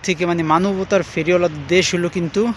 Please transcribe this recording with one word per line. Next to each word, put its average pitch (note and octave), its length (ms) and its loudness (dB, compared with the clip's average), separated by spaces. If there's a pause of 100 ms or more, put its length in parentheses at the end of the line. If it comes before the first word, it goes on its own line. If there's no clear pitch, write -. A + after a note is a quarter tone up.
থেকে F3+ 220 -2
মানে E3+ 180 0
মানবতার F#3 600 2
ফেরিওয়ালা F3 460 0 (180)
দেশ F3 260 2
হলো F3 160 -2
কিন্তু G3 480 -2